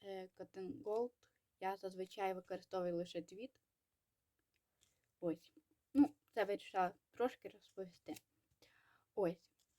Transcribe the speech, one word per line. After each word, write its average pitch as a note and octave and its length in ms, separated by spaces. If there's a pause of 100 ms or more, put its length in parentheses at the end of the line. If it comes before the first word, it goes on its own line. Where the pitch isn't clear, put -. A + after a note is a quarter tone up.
е, F#3+ 340
Cotton F#3 460
Gold A3+ 280 (480)
я F#3+ 180
зазвичай F#3+ 560
використовую F3+ 640
лише F3 260
твіт. G#3+ 300 (1700)
Ось. E3+ 340 (400)
Ну, C#4 200 (200)
це G#3 120
вирішила F#3+ 460 (220)
трошки A#3 360
розповісти. - 640 (1000)
Ось. F3+ 340 (300)